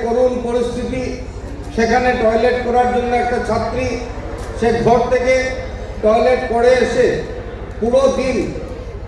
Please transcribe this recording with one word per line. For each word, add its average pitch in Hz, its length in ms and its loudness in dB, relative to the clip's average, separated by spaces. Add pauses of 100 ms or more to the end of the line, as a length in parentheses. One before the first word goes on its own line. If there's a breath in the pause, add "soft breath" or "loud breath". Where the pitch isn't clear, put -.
করুণ 240 420 2
পরিস্থিতি, 247 600 -2 (720)
সেখানে 247 380 2
টয়লেট 233 520 2
করার 240 300 2
জন্য 240 200 0
একটা 240 320 0
ছাত্রী 233 400 -2 (720)
সে 226 240 2
ঘর 233 160 6 (100)
থেকে 254 340 2 (580)
টয়লেট 240 500 2
করে 233 160 2
এসে 240 560 2 (560)
পুরো 254 380 4
দিন 247 340 -2 (560)